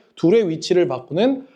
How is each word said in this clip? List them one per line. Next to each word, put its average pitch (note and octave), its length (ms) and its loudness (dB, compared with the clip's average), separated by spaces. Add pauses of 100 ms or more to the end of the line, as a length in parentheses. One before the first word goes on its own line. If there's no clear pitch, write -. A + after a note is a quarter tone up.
(160)
둘의 G3 340 2
위치를 F3 380 0
바꾸는 F3+ 680 -4